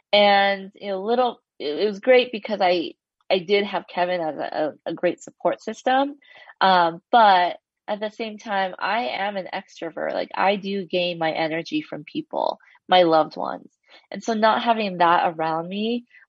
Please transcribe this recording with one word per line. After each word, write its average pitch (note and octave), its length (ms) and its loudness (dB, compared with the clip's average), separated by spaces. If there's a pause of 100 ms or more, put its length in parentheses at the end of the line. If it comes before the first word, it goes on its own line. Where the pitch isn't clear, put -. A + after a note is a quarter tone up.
(160)
And, G3 580 4
you - 140 -14
know, F#3+ 160 -4
little, A#3+ 360 0 (180)
it, D3 240 -6
it G3+ 40 2
was G3+ 140 -4
great B3 320 4
because G#3 300 -6
I, F3+ 320 0 (340)
I G3 120 2
did G3+ 260 0
have F#3 180 -6 (100)
Kevin F3+ 260 -2
as D#3 180 -6
a, - 360 -4 (120)
a, - 40 -6
a E3+ 40 -6
great E3+ 280 -2
support - 400 -6
system. C4 540 -2 (440)
Um, F3 420 4 (100)
but G3 460 6 (280)
at G#3 140 -6
the G#3+ 100 -8
same G#3+ 280 -10
time, G3 400 -4
I A3+ 300 -2 (180)
am G#3 100 -6
an F#3 160 -8
extrovert. - 640 -8
Like, - 200 -4
I G3 220 2
do G3 300 -6
gain F3 320 -2
my D#3+ 140 -2
energy D#3+ 500 -4
from D3+ 220 -12
people, - 540 -6 (300)
my F3+ 140 6
loved D#3+ 340 2
ones. - 340 -10 (400)
And G3+ 140 -12
so A#3 100 -4
not A3 280 2
having A3 360 0
that E3+ 360 4
around D#3+ 340 -4
me A3 380 -4 (220)